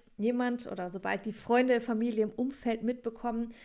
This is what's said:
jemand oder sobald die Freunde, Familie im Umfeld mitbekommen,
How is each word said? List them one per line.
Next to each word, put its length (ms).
jemand 500
oder 220
sobald 360
die 80
Freunde, 480
Familie 420
im 80
Umfeld 520
mitbekommen, 680